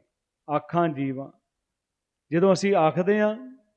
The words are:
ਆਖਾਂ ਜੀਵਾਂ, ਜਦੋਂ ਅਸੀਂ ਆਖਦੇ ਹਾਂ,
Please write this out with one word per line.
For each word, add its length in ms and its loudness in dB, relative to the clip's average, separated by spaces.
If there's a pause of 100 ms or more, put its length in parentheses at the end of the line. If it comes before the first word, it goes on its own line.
(480)
ਆਖਾਂ 420 -2
ਜੀਵਾਂ, 420 -8 (1000)
ਜਦੋਂ 220 4
ਅਸੀਂ 220 0
ਆਖਦੇ 440 2
ਹਾਂ, 160 0 (420)